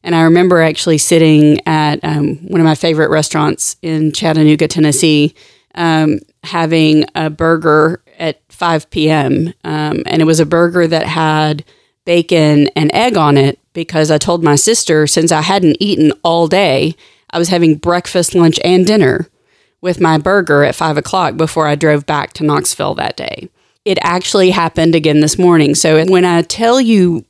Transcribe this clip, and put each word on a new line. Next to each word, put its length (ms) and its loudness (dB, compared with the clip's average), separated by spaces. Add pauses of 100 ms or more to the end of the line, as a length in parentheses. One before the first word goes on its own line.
And 100 -4
I 80 2
remember 400 4
actually 380 0
sitting 640 4
at, 380 0
um, 340 -4 (100)
one 140 -2
of 40 2
my 100 2
favorite 340 -2
restaurants 720 -4
in 300 -2
Chattanooga, 560 2
Tennessee, 680 0 (400)
um, 460 0 (240)
having 640 0 (100)
a 140 -4
burger 720 0 (160)
at 200 -8 (100)
five 400 -4
P 200 -2
M. 440 -2 (100)
Um, 420 -6
and 160 0
it 40 4
was 140 2
a 60 2
burger 420 0
that 200 -2
had 580 -2 (400)
bacon 680 2
and 180 0
egg 240 0
on 180 2
it 240 0 (140)
because 380 -2
I 60 2
told 260 -2
my 120 2
sister, 520 0
since 240 0
I 100 0
hadn't 380 0
eaten 340 0 (100)
all 240 0
day, 480 0 (360)
I 80 -4
was 100 -2
having 260 2
breakfast, 600 -4
lunch, 280 2
and 220 2
dinner 420 0 (540)
with 180 -4
my 180 2
burger 460 2
at 120 -2
five 220 -2
o'clock 380 -4
before 320 -2
I 80 0
drove 300 0
back 280 -6
to 120 -6
Knoxville 500 -2
that 220 -6
day. 320 -12 (340)
It 180 -2
actually 480 0
happened 460 0
again 240 2
this 180 0
morning. 380 2
So 300 2
when 200 2
I 160 2
tell 400 0
you 480 2